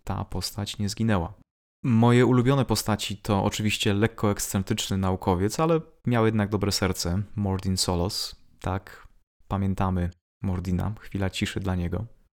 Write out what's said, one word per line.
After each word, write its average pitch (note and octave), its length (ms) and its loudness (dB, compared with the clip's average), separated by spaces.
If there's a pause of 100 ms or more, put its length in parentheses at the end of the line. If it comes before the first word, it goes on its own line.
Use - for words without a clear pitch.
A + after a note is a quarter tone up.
ta F#2+ 220 -6
postać - 520 -8
nie G2+ 120 -2
zginęła. G2+ 440 0 (500)
Moje A#2+ 420 6
ulubione B2+ 400 4
postaci G#2 520 -2
to G2+ 260 0
oczywiście G#2+ 500 0
lekko G#2 380 0
ekscentryczny - 680 -2
naukowiec, F#2+ 600 0
ale D#3+ 220 2 (260)
miał A#2 180 2
jednak G#2+ 240 2
dobre G2+ 220 0
serce, F#2 500 0 (140)
Mordin F#2+ 420 -2
Solos. F2+ 580 -2 (240)
Tak, - 480 -8 (400)
pamiętamy F#2 640 0 (340)
Mordina, F#2 560 -2
chwila F#2+ 300 -4
ciszy - 300 -4
dla F#2+ 160 -2
niego, F2+ 300 -4 (280)